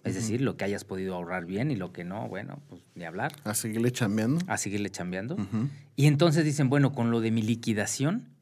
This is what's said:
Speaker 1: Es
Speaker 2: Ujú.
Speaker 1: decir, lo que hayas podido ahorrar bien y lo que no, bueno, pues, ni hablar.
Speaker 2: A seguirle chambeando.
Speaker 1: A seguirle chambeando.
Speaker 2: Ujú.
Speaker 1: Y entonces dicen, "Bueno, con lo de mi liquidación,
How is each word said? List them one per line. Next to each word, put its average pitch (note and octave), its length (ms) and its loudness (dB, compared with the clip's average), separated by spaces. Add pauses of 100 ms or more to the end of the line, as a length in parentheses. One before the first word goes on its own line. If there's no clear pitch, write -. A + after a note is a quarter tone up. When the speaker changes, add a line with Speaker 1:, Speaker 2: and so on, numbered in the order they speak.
Speaker 1:
Es A#2 80 -2
Speaker 2:
Ujú. F#2+ 80 -4
Speaker 1:
decir, A2+ 200 0
lo A#2 160 0
que G2+ 80 -4
hayas G2 200 -2
podido F#2+ 300 -4
ahorrar F2 320 -4
bien G#2+ 240 0
y B2 60 0
lo F2 160 -6
que F2+ 120 -10
no, A2 240 -6
bueno, - 400 -10
pues, F2+ 140 -18 (140)
ni F2 80 -12
hablar. F#2+ 280 -6 (120)
Speaker 2:
A - 100 -2
seguirle A#2 380 0
chambeando. A2+ 560 2
Speaker 1:
A G2+ 100 -2
seguirle G2+ 320 -4
chambeando. F#2+ 460 -6
Speaker 2:
Ujú. A2 320 -2 (280)
Speaker 1:
Y C#3 100 6
entonces D3+ 380 6
dicen, C#3+ 240 2
"Bueno, C#3 240 4
con A#2 200 0
lo A#2 80 2
de A2+ 100 2
mi A2+ 120 2
liquidación, A2+ 840 0 (140)